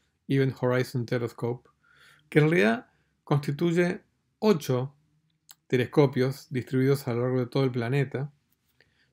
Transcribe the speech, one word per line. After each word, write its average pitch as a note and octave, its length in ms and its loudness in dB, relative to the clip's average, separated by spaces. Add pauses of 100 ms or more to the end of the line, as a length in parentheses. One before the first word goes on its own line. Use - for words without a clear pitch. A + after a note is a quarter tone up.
(260)
Event C3+ 320 0
Horizon B2+ 460 -2
Telescope, A#2+ 640 -6 (600)
que - 80 4
en D3+ 100 6
realidad G#3 380 2 (380)
constituye E3+ 760 0 (380)
ocho C#3+ 560 0 (720)
telescopios C3 840 0
distribuidos C3+ 600 -2
a A#2+ 40 -2
lo A#2+ 100 -2
largo B2+ 180 -2
de B2 60 -2
todo C3+ 180 0
el C3 60 0
planeta, B2+ 640 -4 (800)